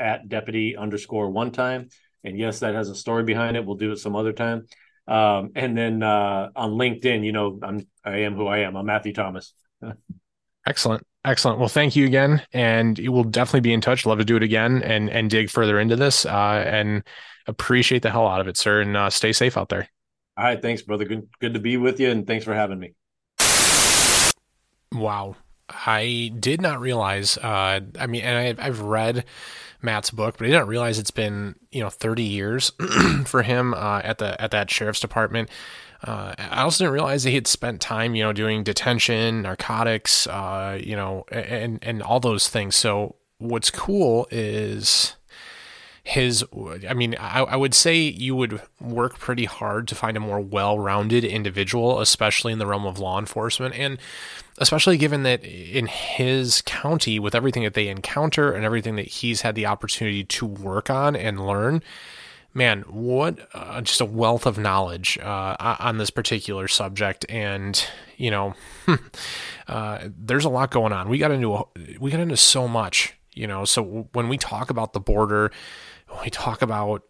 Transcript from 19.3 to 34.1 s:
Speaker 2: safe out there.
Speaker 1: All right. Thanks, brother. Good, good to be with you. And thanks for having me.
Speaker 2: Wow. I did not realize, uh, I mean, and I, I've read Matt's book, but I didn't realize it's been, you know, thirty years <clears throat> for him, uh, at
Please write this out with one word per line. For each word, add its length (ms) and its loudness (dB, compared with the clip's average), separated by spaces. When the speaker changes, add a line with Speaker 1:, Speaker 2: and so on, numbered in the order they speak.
Speaker 2:
safe 240 2
out 120 -2
there. 200 -4
Speaker 1:
All 80 -2
right. 160 0
Thanks, 220 -4
brother. 220 -4
Good, 240 -6
good 140 -2
to 60 -4
be 160 0
with 240 2
you. 100 4
And 160 0
thanks 180 -2
for 100 -2
having 240 -2
me. 160 -14
Speaker 2:
Wow. 440 -4
I 720 -2
did 240 0
not 180 0
realize, 580 0
uh, 420 0
I 80 -4
mean, 160 -4
and 360 0
I, 80 -6
I've 140 -4
read 440 0
Matt's 280 -2
book, 280 -2
but 80 -4
I 40 2
didn't 180 4
realize 300 0
it's 120 -4
been, 460 -4
you 120 -4
know, 80 -4
thirty 320 -2
years 500 -2
<clears throat> 280 4
for 160 2
him, 320 2
uh, 280 -2
at 140 -4